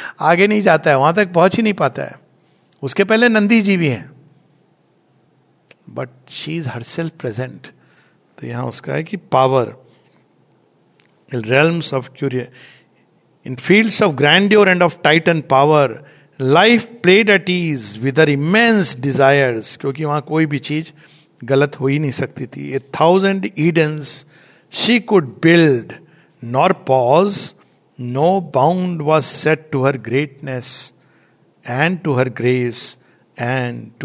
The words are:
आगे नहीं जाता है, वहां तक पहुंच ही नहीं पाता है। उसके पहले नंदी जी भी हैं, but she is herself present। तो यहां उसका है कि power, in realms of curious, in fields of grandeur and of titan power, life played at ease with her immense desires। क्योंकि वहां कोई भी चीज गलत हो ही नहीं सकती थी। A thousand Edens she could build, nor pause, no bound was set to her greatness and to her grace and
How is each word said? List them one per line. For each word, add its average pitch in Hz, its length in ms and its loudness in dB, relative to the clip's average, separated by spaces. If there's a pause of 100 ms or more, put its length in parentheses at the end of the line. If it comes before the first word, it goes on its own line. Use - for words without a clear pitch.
(200)
आगे 175 260 2
नहीं 208 160 0
जाता 160 280 2
है, 139 80 4
वहां 147 140 4
तक 185 200 -2
पहुंच 180 240 2
ही 233 60 0
नहीं 214 120 0
पाता 143 280 -4
है। - 160 -14 (640)
उसके 139 220 -2
पहले 220 240 2
नंदी 220 340 2
जी 196 140 2
भी 170 120 0
हैं, 113 240 -6 (1800)
but 127 140 -10 (200)
she 165 340 -8
is 123 140 -8
herself 160 340 -8
present। 127 580 -10 (720)
तो 127 60 -12
यहां 120 220 -8
उसका 135 240 -10
है 151 120 -4
कि 160 120 -10
power, 131 500 2 (1700)
in 120 100 -6
realms 151 500 0
of 131 80 -4
curious, 127 420 -6 (1040)
in 127 120 -10
fields 214 420 2
of 170 140 2
grandeur 190 500 4
and 180 160 4
of 175 240 0
titan 165 360 2 (100)
power, 143 360 4 (540)
life 190 420 4 (220)
played 202 200 6
at 202 220 2
ease 135 560 -4
with 135 100 -2
her 151 140 4
immense 170 720 2
desires। 135 760 0
क्योंकि 139 280 -6
वहां 147 160 -4
कोई 156 260 -2
भी 147 120 -4
चीज 151 340 -8 (520)
गलत 139 360 0
हो 131 60 -2
ही 139 120 0
नहीं 151 120 -2
सकती 127 360 -8
थी। 139 320 -10
A - 20 -6
thousand 190 800 0
Edens 151 480 0 (680)
she 233 260 0 (120)
could 175 140 2 (200)
build, 160 460 4 (520)
nor 139 300 0 (160)
pause, 139 640 0 (480)
no 151 400 -2 (140)
bound 175 440 0
was 151 220 0
set 151 360 -2 (160)
to 131 120 0
her 139 100 0 (120)
greatness 131 840 -8 (800)
and 160 300 -2
to 147 180 -2
her 131 100 0 (120)
grace 123 560 -2 (460)
and 123 380 -6 (240)